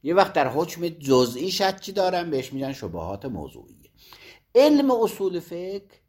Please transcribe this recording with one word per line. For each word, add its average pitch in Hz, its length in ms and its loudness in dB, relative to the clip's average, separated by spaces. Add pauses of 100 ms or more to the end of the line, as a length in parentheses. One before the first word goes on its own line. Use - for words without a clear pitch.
یه 160 120 -2
وقت 190 180 4
در 139 160 2
حکم 170 400 -4
جزئی 135 600 2
شکی 190 420 -2
دارم، 180 380 -2
بهش 131 220 -4
می‌گن 135 200 -6
شبهات 90 520 -10
موضوعیه. 76 640 -14 (640)
علم 277 360 6
اصول 196 500 0
فقه 185 680 -12